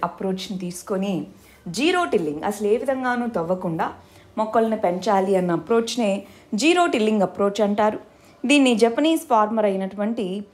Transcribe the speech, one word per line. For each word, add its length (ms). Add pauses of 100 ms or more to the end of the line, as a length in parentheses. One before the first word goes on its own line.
అప్రోచ్‌ని 540
తీసుకొని 560 (520)
జీరో 400
టిల్లింగ్, 380
అసలు 240
ఏ 100
విధంగానూ 500
తవ్వకుండా 600 (500)
మొక్కల్ని 400
పెంచాలి 580
అన్న 160
అప్రోచ్‌నే 600 (420)
జీరో 340
టిల్లింగ్ 340
అప్రోచ్ 400
అంటారు. 380 (440)
దీన్ని 320
జపనీస్ 520
ఫార్మర్ 380
అయినటువంటి 600 (280)